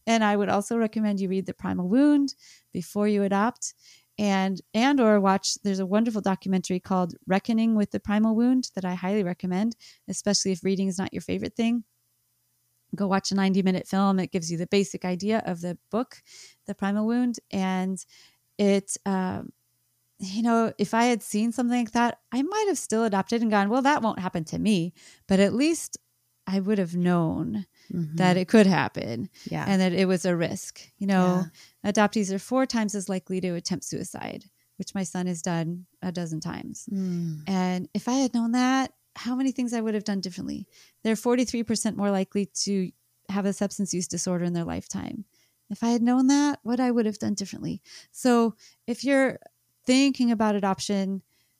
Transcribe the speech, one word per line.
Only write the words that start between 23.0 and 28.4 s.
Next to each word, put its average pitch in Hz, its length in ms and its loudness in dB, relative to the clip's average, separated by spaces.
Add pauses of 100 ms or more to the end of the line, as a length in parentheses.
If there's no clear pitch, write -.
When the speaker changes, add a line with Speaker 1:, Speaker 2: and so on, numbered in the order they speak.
Speaker 1:
adopted 208 360 0
and 233 80 0
gone, 202 200 4
"Well, 254 140 2
that 285 180 4
won't 214 180 -2
happen 180 260 -4
to 165 140 -6
me." 180 340 2 (340)
But 190 120 4
at 196 140 4
least 302 440 0 (500)
I 190 120 0
would 202 200 0
have 175 160 -2
known 175 720 0 (280)
Speaker 2:
Mm-hmm. 160 220 -4
Speaker 1:
that 180 220 4
it 185 100 0